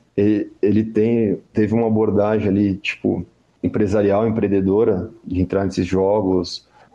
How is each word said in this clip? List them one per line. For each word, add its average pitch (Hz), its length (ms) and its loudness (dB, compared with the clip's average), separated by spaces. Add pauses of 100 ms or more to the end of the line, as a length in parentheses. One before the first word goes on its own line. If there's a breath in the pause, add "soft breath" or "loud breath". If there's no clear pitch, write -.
(180)
E-, 104 300 2 (140)
ele 104 220 2
tem, 110 560 0 (140)
teve 107 200 0
uma 117 140 0
abordagem 104 640 0
ali, 98 260 2
tipo, 98 500 -4 (380)
empresarial, 104 640 0
empreendedora, 101 840 0 (160)
de 90 160 -4
entrar 95 240 0
nesses 90 200 -2
jogos, 95 840 -2 (280 soft breath)